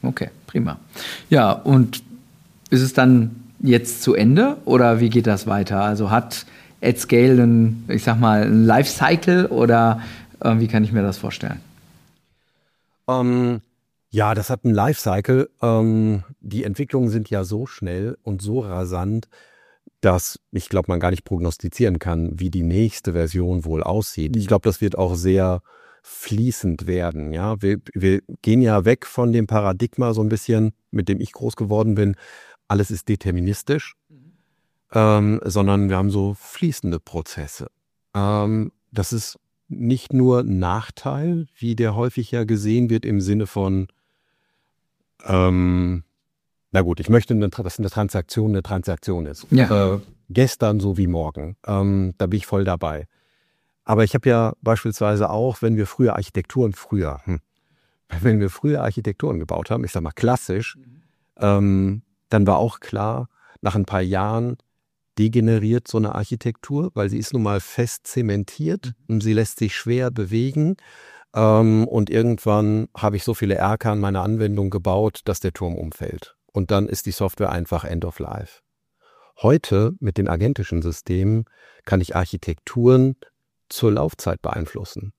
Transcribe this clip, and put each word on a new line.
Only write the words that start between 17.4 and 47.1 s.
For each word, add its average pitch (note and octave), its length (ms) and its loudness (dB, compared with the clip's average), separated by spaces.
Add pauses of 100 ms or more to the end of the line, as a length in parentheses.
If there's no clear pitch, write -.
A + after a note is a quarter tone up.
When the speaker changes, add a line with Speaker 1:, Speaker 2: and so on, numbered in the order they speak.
Speaker 2:
so G#2+ 220 -6
schnell G2 580 -8
und G2 180 -6
so G#2+ 180 -4
rasant, F#2 680 -4 (720)
dass F#2 380 2 (120)
ich G2+ 180 -6
glaub, F#2+ 180 -2
man F2+ 120 0
gar F2+ 120 0
nicht F2+ 120 -4
prognostizieren F2 720 -2
kann, E2 420 -2
wie F2+ 100 -4
die E2+ 140 -2
nächste F#2+ 500 0
Version F2 500 -2
wohl D#2+ 200 -4
aussieht. F2+ 520 -4
Ich G#2 120 -2
glaub, G2+ 160 2
das G2+ 180 0
wird G2+ 160 -2
auch F2+ 180 0
sehr F#2 460 2 (420)
fließend G#2+ 840 -4
werden, E2 440 -4
ja. G#2 300 -4
Wir, G2+ 160 0 (160)
wir F#2+ 280 2 (200)
gehen A#2 200 4
ja G#2+ 240 4
weg A#2+ 200 2
von A#2+ 260 0
dem A2+ 160 2
Paradigma A2 680 -2
so A2 80 -2
ein G#2+ 80 0
bisschen, A2 440 0 (160)
mit G2+ 180 -4
dem G2 140 -2
ich A#2 100 -8
groß A#2 240 -8
geworden G#2+ 400 0
bin, G2+ 200 2 (520)
alles G2+ 220 0
ist G#2 180 -10
deterministisch, G2 880 -4 (140)
Speaker 1:
Mhm. D3+ 240 -20 (580)
Speaker 2:
ähm, G#2+ 540 4
sondern G2 440 0
wir F#2+ 80 0
haben F#2+ 120 0
so G2+ 240 -2
fließende G2+ 680 -4
Prozesse. - 680 -12 (460)
Ähm, G#2 580 -2 (200)
das G#2 220 -4
ist - 240 -8 (300)
nicht B2 440 -4
nur B2+ 280 4
ein G2+ 200 0
Nachteil, C#3 880 -4 (100)
wie A#2 200 -4
der A2 200 0
häufig A#2+ 360 -4
ja A#2+ 120 -2
gesehen A2 460 0
wird A2+ 160 0
im G2+ 160 0
Sinne G#2 240 0
von, F#2+ 420 -2 (1400)
ähm, F2+ 800 2 (680)
na F#2+ 100 2
gut, F2 180 -2
ich F#2+ 100 -8
möchte, A#2 240 4